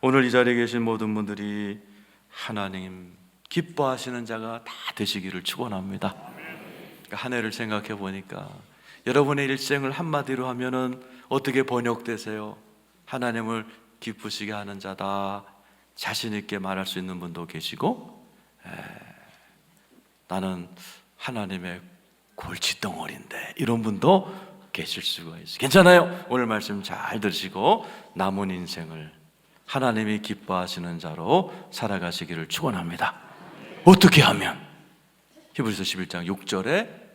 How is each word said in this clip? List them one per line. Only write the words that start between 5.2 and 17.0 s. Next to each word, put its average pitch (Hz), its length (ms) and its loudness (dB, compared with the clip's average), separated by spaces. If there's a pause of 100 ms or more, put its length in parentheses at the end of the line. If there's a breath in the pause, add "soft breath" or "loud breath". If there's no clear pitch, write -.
축원합니다. 98 720 -4
그러니까 - 1000 -16
한 123 180 -6
해를 110 180 -2
생각해 107 440 -4
보니까 95 520 -10 (580 loud breath)
여러분의 139 380 4
일생을 135 460 0
한마디로 135 580 -2
하면은 127 540 -2 (260 loud breath)
어떻게 131 360 2
번역되세요? 113 920 -4 (480)
하나님을 113 600 -4 (340 loud breath)
기쁘시게 104 520 -8
하는 101 280 -10
자다. 98 640 -4 (520 soft breath)
자신 - 360 -6
있게 104 260 -6
말할 95 280 -4
수 - 120 -6
있는 92 220 -8